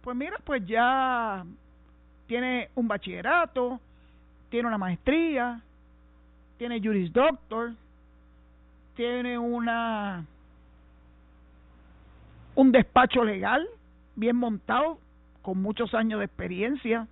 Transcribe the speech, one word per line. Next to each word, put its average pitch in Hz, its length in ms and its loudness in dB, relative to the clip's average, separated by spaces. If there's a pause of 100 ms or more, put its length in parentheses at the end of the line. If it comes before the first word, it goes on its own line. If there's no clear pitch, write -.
pues 247 140 -10
mira, 311 280 -8
pues 254 220 -4
ya 233 800 0 (800)
tiene 247 480 -4
un 233 140 -2
bachillerato, 247 920 -2 (680)
tiene 240 200 -2
una 220 80 -2
maestría, 247 840 -2 (960)
tiene 240 240 -6
Juris 196 300 0
Doctor, 233 640 0 (1200)
tiene 240 420 -4
una, 233 880 -4 (2250)
un 262 160 8
despacho 247 540 6
legal 214 420 0 (480)
bien 240 220 0
montado, 247 600 -2 (420)
con 190 200 -4
muchos 214 320 -2
años 220 260 0
de 202 60 -2
experiencia. 220 880 -4